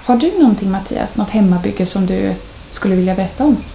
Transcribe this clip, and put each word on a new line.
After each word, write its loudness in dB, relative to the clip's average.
Har 2
du 0
någonting, 4
Mattias, -4
något -2
hemmabygge 2
som 0
du -2
skulle -2
vilja 2
berätta -2
om? 4